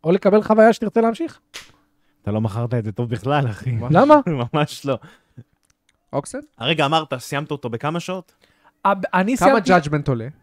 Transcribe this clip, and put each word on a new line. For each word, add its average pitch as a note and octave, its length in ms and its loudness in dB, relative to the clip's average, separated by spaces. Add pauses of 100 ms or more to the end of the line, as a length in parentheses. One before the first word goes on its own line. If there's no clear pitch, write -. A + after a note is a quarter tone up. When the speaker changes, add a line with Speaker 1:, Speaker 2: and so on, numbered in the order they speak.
Speaker 1:
או E3 80 2
לקבל G3+ 300 4
חוויה A3 300 6
שתרצה A3 280 0
להמשיך. A3+ 400 -2 (800)
Speaker 2:
אתה G2+ 80 -6
לא G#2+ 100 -2
מכרת A2+ 340 -4
את A#2 100 -2
זה G#2+ 80 -8
טוב A#2+ 180 -6
בכלל, C3+ 400 -2
אחי. A#2+ 220 -6
Speaker 3:
מה? A#2 180 -4
Speaker 1:
למה? C#4 300 6 (140)
Speaker 2:
<laughs> C3 60 -4 (140)
ממש D3+ 320 -4
לא. C3 120 -2 (1120)
Speaker 3:
אוקסן? C#3+ 260 -8 (200)
Speaker 2:
הרגע D3 280 0
אמרת, D#3 320 -2
סיימת C#3+ 320 -8
אותו C3+ 200 -8
בכמה D3+ 300 -6
שעות? F#3 320 -12 (520)
Speaker 1:
אב-, D4 140 2 (160)
אני G3 220 0
Speaker 3:
כמה - 120 4
Speaker 1:
סיימתי A3 220 2
Speaker 3:
ג'אג'מנט D3 380 2
עולה? A#2+ 200 -4 (140)